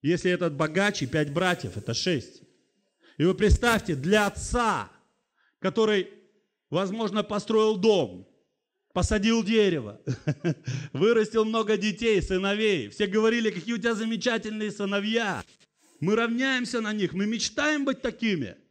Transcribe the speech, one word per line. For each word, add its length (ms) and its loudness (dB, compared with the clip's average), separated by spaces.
Если 280 0
этот 240 0
богаче, 520 -2
пять 260 -2
братьев, 440 -2
это 160 -6
шесть. 500 -4
И 60 2
вы 100 4
представьте, 640 2
для 300 2
отца, 640 -2
который, 540 0
возможно, 540 -2
построил 520 2
дом, 520 2
посадил 500 2
дерево, 580 2
<laughs> 460 -4
вырастил 520 2
много 320 0
детей, 460 0
сыновей. 640 0
Все 180 -4
говорили, 440 2
какие 240 -4
у 40 -2
тебя 160 0
замечательные 760 -4
сыновья. 760 -2
Мы 160 2
равняемся 680 0
на 120 -4
них, 220 -2
мы 120 -2
мечтаем 580 -2
быть 180 -2
такими. 540 -2